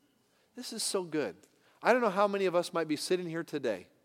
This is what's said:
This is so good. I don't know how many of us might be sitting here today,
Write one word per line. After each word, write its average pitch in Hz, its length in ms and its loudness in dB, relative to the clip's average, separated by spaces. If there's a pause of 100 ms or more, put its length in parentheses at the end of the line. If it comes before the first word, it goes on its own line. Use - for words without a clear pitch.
(560)
This 247 160 -12
is 220 120 -6
so - 180 -2
good. 147 340 -2 (460)
I 180 100 6
don't 247 100 4
know 226 80 4
how 196 180 4
many 202 180 0
of 170 100 2
us 175 160 0
might 165 160 -2
be 151 80 0
sitting 180 320 -2
here 165 160 -4
today, 117 440 -4 (180)